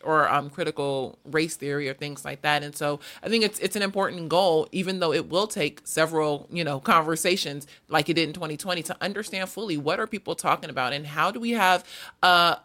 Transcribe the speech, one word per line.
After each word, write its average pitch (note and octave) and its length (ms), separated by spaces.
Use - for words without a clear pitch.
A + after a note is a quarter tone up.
or, D#3 240
um, C#3+ 200
critical C#3 760
race D#3 320
theory C#3+ 320
or C3+ 60
things C#3+ 300
like C#3 180
that. D3 200
And D3 140
so D3 240
I - 80
think A3 140
it's, G#3+ 160
it's F#3+ 160
an G#3 80
important F#3+ 460
goal, E3 420
even F#3 300
though E3 120
it E3+ 160
will G3+ 200
take E3 340
several, D#3 680
you F3 100
know, C#3+ 160
conversations D#3+ 880
like D3+ 200
it E3+ 60
did D#3+ 140
in D3+ 40
twenty D#3+ 240
twenty, F3+ 280
to - 160
understand F#3+ 480
fully G3 280
what D3 220
are A3 80
people - 300
talking E3 340
about B2+ 220
and C#3+ 120
how D#3 280
do A#3+ 80
we A#3 100
have F#3 340
a, F3 420